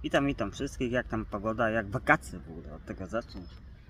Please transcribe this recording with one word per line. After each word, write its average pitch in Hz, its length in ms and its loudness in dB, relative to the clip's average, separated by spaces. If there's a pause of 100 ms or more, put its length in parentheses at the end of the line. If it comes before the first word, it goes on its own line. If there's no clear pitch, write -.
Witam, 143 240 4
witam 117 260 0
wszystkich, 131 400 -2
jak 123 160 2
tam 110 160 0
pogoda, 110 460 2
jak 110 200 2
wakacje - 480 4
w 82 120 -12
ogóle, 78 240 -10
od 78 100 -12
tego 95 220 -6
zacząć. 104 400 -4 (440)